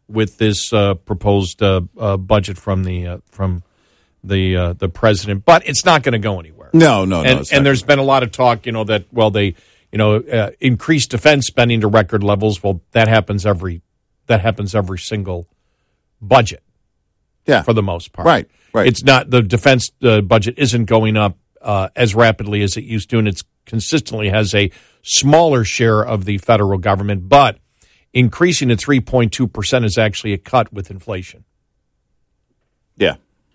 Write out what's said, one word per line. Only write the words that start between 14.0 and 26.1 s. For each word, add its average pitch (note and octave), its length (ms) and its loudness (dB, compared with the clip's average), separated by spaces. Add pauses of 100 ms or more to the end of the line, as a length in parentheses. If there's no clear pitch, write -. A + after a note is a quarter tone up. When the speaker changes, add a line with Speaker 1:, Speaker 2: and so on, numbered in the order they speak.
Speaker 1:
that A2 140 2
happens G2+ 320 -4
every F#2+ 260 -4
single F#2 480 -8 (720)
budget. A2 420 2 (840)
Speaker 2:
Yeah. A#2 160 2
Speaker 1:
For A#2+ 100 0
the A2 100 0
most F2 300 -8
part. - 140 -6
Speaker 2:
Right, D3+ 200 2 (280)
right. A2+ 120 2
Speaker 1:
It's B2 160 0
not, C3 280 2
the B2 100 2
defense, A#2+ 500 0 (120)
uh, A2 180 4
budget A2 380 0
isn't A#2 260 0
going A2 320 0
up, G2+ 220 -2 (240)
uh, G2 340 -4
as A2 180 0
rapidly G#2+ 460 0
as G2 160 -4
it A2 80 -12
used A2 240 -8
to, A#2 100 -2
and A2 80 0
it's G2 160 -6 (220)
consistently A2+ 640 -4
has G#2 260 0
a G2+ 160 0 (320)
smaller D3 640 2
share A2 400 0
of G#2+ 220 -4